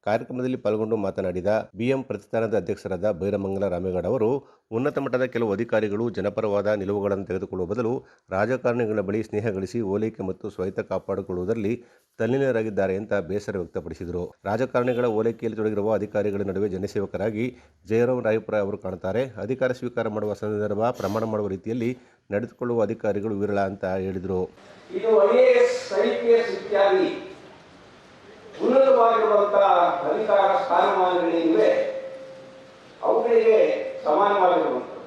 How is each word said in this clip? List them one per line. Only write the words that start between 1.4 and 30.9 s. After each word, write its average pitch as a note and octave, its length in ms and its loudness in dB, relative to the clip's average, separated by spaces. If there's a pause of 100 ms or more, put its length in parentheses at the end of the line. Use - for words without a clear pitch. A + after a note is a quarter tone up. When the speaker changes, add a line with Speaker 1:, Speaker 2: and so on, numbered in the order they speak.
Speaker 1:
ಬಿ A#2 160 -2
ಎಂ C3+ 140 -2
ಪ್ರತಿಷ್ಠಾನದ A2+ 520 -4
ಅಧ್ಯಕ್ಷರಾದ F#2+ 460 -6 (140)
ಬೈರಮಂಗಲ G2 520 -2
ರಾಮೇಗೌಡ F2+ 380 -2
ಅವರು, A2+ 180 2 (480)
ಉನ್ನತ C#3 280 -2
ಮಟ್ಟದ B2+ 280 -2
ಕೆಲವು A2+ 240 0
ಅಧಿಕಾರಿಗಳು A2 480 0 (120)
ಜನಪರವಾದ G2+ 520 -2 (140)
ನಿಲುವುಗಳನ್ನು G2 480 -2
ತೆಗೆದುಕೊಳ್ಳುವ F#2 420 -4
ಬದಲು A2+ 200 -2 (420)
ರಾಜಕಾರಣಿಗಳ A#2 760 0
ಬಳಿ G#2+ 200 -2
ಸ್ನೇಹ G#2+ 280 -2
ಗಳಿಸಿ G2 240 -4 (140)
ಓಲೈಕೆ G#2+ 340 -4
ಮತ್ತು F#2+ 260 -8
ಸ್ವಾಯತ್ತ G2 380 -6
ಕಾಪಾಡಿಕೊಳ್ಳುವುದರಲ್ಲಿ F#2+ 840 -4 (440)
ತಲ್ಲೀನರಾಗಿದ್ದಾರೆ A2+ 840 0
ಅಂತ G#2 120 -6 (200)
ಬೇಸರ G2+ 300 -4
ವ್ಯಕ್ತಪಡಿಸಿದರು. F2 640 -8 (260)
ರಾಜಕಾರಣಿಗಳ B2 560 0 (120)
ಓಲೈಕೆಯಲ್ಲಿ A2 440 -2
ತೊಡಗಿರುವ G#2+ 360 0
ಅಧಿಕಾರಿಗಳ G2+ 440 -2 (100)
ನಡುವೆ G2 240 0
ಜನಸೇವಕರಾಗಿ G2+ 680 -4 (440)
ಜಯರಾಮ್ A#2+ 380 2
ರಾಯಪುರ G#2+ 280 0 (100)
ಅವರು G2+ 200 -6
ಕಾಣುತ್ತಾರೆ. F#2+ 360 -4 (240)
ಅಧಿಕಾರ B2+ 260 -2 (100)
ಸ್ವೀಕಾರ A#2 340 -4
ಮಾಡುವ G#2 260 -4
ಸಂದರ್ಭ G#2 400 -2 (200)
ಪ್ರಮಾಣ G#2+ 220 -2 (100)
ಮಾಡುವ G#2 220 -2
ರೀತಿಯಲ್ಲಿ A#2 360 -4 (420)
ನಡೆದುಕೊಳ್ಳುವ A#2 540 -2
ಅಧಿಕಾರಿಗಳು G#2 560 -2
ವಿರಳ G2+ 160 0 (120)
ಅಂತ F#2+ 120 -8 (240)
ಹೇಳಿದರು. F#2 340 -4 (560)
Speaker 2:
ಇದು G#3 120 0 (200)
ಐ B3 60 4 (100)
ಎ - 20 6 (140)
ಎಸ್, - 180 2 (240)
ಐ A#3 60 2 (100)
ಪಿ A#3 100 0 (100)
ಎಸ್ F#3+ 180 -2
ಇತ್ಯಾದಿ G3 500 2 (1600)
ಉನ್ನತವಾಗಿರುವಂತಹ A3+ 1000 6 (460)
ಅಧಿಕಾರ G3+ 340 2 (160)
ಸ್ಥಾನಮಾನಗಳೇನಿವೆ F3+ 1040 2 (1400)